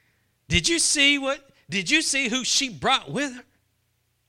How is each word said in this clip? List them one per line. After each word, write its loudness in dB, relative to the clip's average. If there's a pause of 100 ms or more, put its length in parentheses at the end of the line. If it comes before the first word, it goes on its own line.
(480)
Did 2
you 2
see 4
what, -6 (180)
did -4
you 4
see -2
who -2
she 0
brought -2
with -4
her?" -16 (840)